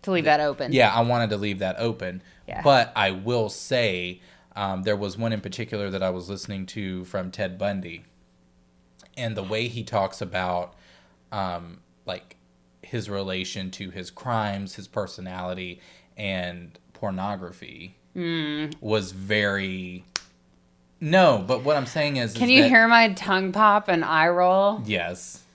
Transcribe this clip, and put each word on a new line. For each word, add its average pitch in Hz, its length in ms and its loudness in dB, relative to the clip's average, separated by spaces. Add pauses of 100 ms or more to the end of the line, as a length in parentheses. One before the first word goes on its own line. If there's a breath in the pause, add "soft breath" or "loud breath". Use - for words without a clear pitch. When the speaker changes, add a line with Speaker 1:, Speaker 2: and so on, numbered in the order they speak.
Speaker 1:
To 196 80 -4
leave 170 140 2
Speaker 2:
the 156 40 6
Speaker 1:
that 151 120 8
open. 139 320 -2
Speaker 2:
Yeah, 117 200 6
I 117 80 4
wanted 120 300 2
to 107 60 0
leave 101 200 -2
that 92 220 -2
open. 92 420 -4 (260 soft breath)
Speaker 1:
Yeah. - 160 -8
Speaker 2:
But 131 320 6
I 101 140 2
will 104 400 -2
say, 92 720 -2 (340 soft breath)
um, 95 280 -2
there 104 120 2
was 98 220 -4
one 113 160 -2
in 101 80 -4
particular 101 480 -6
that 95 140 -2
I 92 80 2
was 90 180 -6
listening 95 380 -8
to 92 380 -6
from 92 260 -6
Ted 92 260 -6
Bundy, 95 460 -6 (1120)
and 117 180 -4
the 104 60 -4
way 110 260 -2
he 117 160 -6
talks 98 380 0
about, 90 540 -2 (560 soft breath)
um, 87 480 -6 (260)
like, - 300 -10 (480)
his 104 260 -6
relation 95 600 -4
to 95 180 -12
his 92 220 -12
crimes, 104 640 -4
his 98 120 -16
personality, 92 920 -8 (340 soft breath)
and 90 600 -6 (160)
pornography 92 1040 -8 (200)
Speaker 1:
Mm. 151 640 -4
Speaker 2:
was 107 320 0
very, 95 960 -2 (960)
no, 151 460 6
but 123 160 0
what 147 120 4
I'm 135 120 0
saying 147 300 -2
is, 117 160 -2
Speaker 1:
Can 117 100 0
Speaker 2:
is 247 80 4
Speaker 1:
you 262 100 8
Speaker 2:
that - 80 6
Speaker 1:
hear 226 180 8
my 233 260 8
tongue 190 380 0
pop 208 360 4
and 165 180 2
eye 160 240 4
roll? 190 560 4
Speaker 2:
Yes. 92 560 -4 (140)